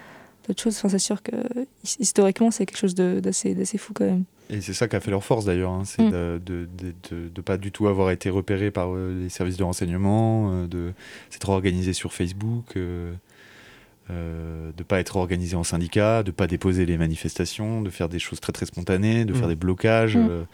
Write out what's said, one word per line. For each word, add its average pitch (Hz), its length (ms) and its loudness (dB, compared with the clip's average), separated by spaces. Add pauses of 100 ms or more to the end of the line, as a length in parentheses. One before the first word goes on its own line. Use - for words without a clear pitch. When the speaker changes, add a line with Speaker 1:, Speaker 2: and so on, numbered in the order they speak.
(480)
Speaker 1:
d'autres 190 140 -4
choses. 220 160 0
Enfin, 202 100 2
c'est 190 100 4
sûr 202 240 -2
que - 140 -6 (480)
his-, - 160 -6
historiquement, 202 500 4
c'est 202 160 0
quelque - 120 -8
chose 185 180 2
de, 185 240 2
d'assez, 190 340 -2
d'assez 190 240 -2
fou - 160 -14
quand 202 100 0
même. 185 200 2 (260)
Speaker 2:
Et 104 100 -2
c'est 95 140 -6
ça 117 140 0
qui 113 80 0
a 98 40 2
fait 107 100 -4
leur 98 140 2
force 113 200 2
d'ailleurs, 90 260 2
hein, 92 140 -2
c'est - 180 2
Speaker 1:
Mm. 220 80 6
Speaker 2:
de, 85 340 -2
de, 87 240 -8 (100)
de, 90 160 -8 (160)
de, 85 180 -8
de 87 120 -12
pas 95 160 -2
du 98 140 -4
tout 104 160 2
avoir 95 240 4
été 90 200 0
repéré 98 420 0
par, 92 220 -2
euh, 92 280 -4
les 92 60 -4
services 90 300 -4
de 95 60 0
renseignement, 98 880 2
euh, 90 140 -2
de 87 260 -4 (380)
s'être - 200 -4
organisé 92 420 2
sur - 200 -6
Facebook, 104 640 -4
euh, 87 360 -6 (960)
euh, 82 680 -8
de 87 80 -10
pas 92 160 2
être - 160 -2
organisé 90 400 0
en 85 80 2
syndicat, 104 580 2
de 95 80 -4
pas 92 160 0
déposer 90 400 2
les 85 100 2
manifestations, 85 840 -2
de 98 80 -4
faire 85 180 -2
des 87 120 -6
choses - 200 -8
très, - 120 -6
très - 140 -6
spontanées, 101 580 2
de 101 80 0
Speaker 3:
Mm. 135 40 2
Speaker 2:
faire 117 120 2
des 82 80 0
blocages, 110 600 4
Speaker 1:
Mm. 113 140 6
Speaker 2:
euh, 85 240 -4